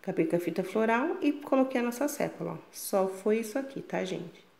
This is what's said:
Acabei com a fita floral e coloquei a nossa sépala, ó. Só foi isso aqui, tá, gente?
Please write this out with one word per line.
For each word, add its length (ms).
Acabei 240
com 100
a 20
fita 240
floral 600
e 100
coloquei 480
a 40
nossa 220
sépala, 460
ó. 40
Só 380
foi 300
isso 200
aqui, 220
tá, 240
gente? 400